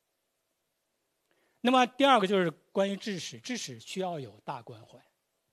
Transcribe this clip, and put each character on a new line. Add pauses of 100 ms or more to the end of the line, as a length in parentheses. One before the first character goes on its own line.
(1600)
那
么
第
二
个
就
是 (200)
关
于
知
识，
知
识
需
要
有
大
关
怀。 (500)